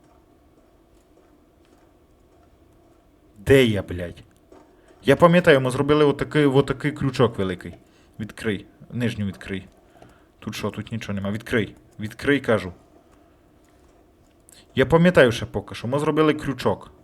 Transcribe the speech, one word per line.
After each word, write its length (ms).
Де 280
я, 180
блядь? 400
Я 100
пам'ятаю, 460
ми 100
зробили 340
отакий, 400
отакий 460
крючок 460
великий. 360
Відкрий. 460
Нижню 340
відкрий. 420
Тут 160
що? 140
Тут 220
нічого 220
нема. 180
Відкрий. 440
Відкрий, 400
кажу. 340
Я 100
пам'ятаю 460
ще 140
поки 300
що, 120
ми 120
зробили 340
крючок. 580